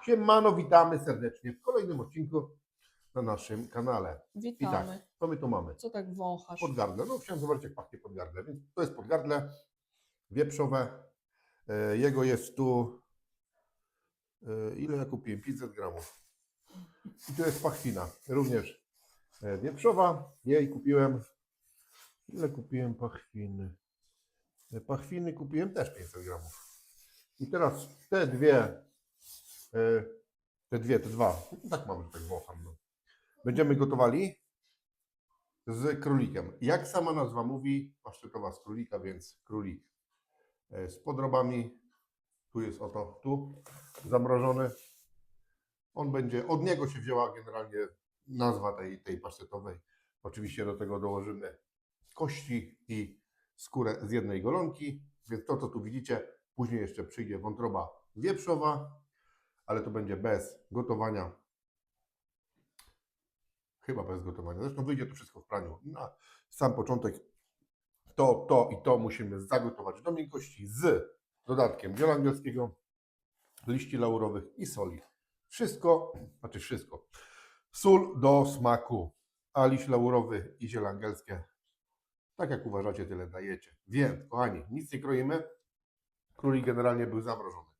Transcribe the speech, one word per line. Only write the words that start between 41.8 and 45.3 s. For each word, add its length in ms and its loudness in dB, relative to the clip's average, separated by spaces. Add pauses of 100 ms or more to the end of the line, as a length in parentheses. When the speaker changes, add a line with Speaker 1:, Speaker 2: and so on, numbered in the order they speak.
Speaker 1:
Tu 80 -4
jest 200 -6
oto, 420 -10
tu 400 -4 (420)
zamrożony. 680 4 (1200)